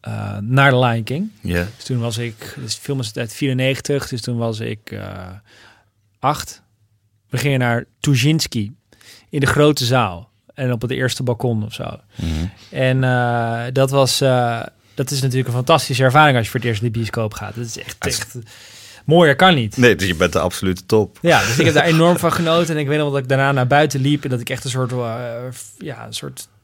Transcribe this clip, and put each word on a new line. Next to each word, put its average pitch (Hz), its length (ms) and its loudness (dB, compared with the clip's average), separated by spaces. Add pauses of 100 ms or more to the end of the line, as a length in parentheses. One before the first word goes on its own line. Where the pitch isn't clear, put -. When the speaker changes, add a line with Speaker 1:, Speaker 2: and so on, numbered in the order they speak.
Speaker 1:
eh, 104 400 -8
naar 131 280 4
The 127 100 4
Lion 117 240 2
King. 165 260 -6 (120)
Speaker 2:
Ja. 87 240 0 (100)
Speaker 1:
Dus - 100 -20
toen 123 140 -4
was 113 180 -4
ik, 117 440 -10
dus 117 140 -8
de - 60 -20
film 139 180 -6
is 110 160 -8
uit 120 180 -8
vierennegentig, 135 720 -2
dus 123 140 -8
toen 120 160 -6
was 113 220 -4
ik, 113 200 -8 (120)
eh, 104 100 -10 (1160)
acht. - 420 -4 (680)
We 127 80 -4
gingen 135 220 0
naar 117 260 0 (140)
Tuschinski 135 760 0 (540)
in 147 100 -4
de 135 60 2
grote 147 400 2
zaal 110 440 -2 (240)
en 127 180 -4
op 113 100 -4
het 123 100 -6
eerste 131 320 -4
balkon 120 420 -2
of - 80 -14
zo. - 100 -12 (320)
Speaker 2:
Mhm. 82 140 -6 (400)
Speaker 1:
En, 131 340 0
eh, 120 580 0 (120)
dat 135 180 2
was, 135 300 2
eh, 123 400 2 (320)
dat 135 180 -6
is 135 100 -4
natuurlijk 131 260 0
een 117 80 -4
fantastische 131 480 2
ervaring 135 340 6
als 110 80 2
je - 60 -10
voor 127 80 -2
het 117 100 -2
eerst 107 120 -2
naar 117 100 -2
de 113 60 -6
bioscoop 110 360 -4
gaat. 107 220 -12
Dat 120 100 -8
is 113 140 -12
echt, - 200 -14
Speaker 2:
Dat - 120 -4
is 117 80 -4
Speaker 1:
echt, 107 160 -12 (680)
mooier 156 300 6
kan 180 200 6
niet. 110 220 -2
Speaker 2:
Nee, 120 180 8
dus 92 120 -2
je 90 80 0
bent 85 180 2
de 82 60 2
absolute 90 460 -2
top. 107 360 2
Speaker 1:
Ja, 160 180 4
dus 110 200 -2
ik 160 60 4
heb 160 80 4
daar 147 120 4
enorm 170 320 4
van 170 140 0
genoten. 165 440 0
En 151 60 0
ik 139 60 -2
weet 147 120 0
nog 147 120 0
dat 139 100 0
ik 127 80 -8
daarna 135 220 2
naar 127 160 2
buiten 143 340 4
liep 143 220 0
en 143 60 -6
dat 127 100 -2
ik 117 100 -10
echt 123 140 -6
een 135 60 -8
soort, 127 220 -4
eh, 120 240 -4 (640)
ja, 117 280 -14
een 113 80 -16
soort 135 340 -12 (160)